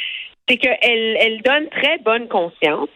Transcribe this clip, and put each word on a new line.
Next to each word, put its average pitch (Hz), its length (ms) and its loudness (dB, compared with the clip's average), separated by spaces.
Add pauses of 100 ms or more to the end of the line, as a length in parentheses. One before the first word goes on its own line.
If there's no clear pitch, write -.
(480)
c'est 254 80 4
qu'elles, 226 640 2
elles 226 220 0
donnent 285 280 2
très 320 280 0
bonne 226 280 0
conscience, 160 680 -2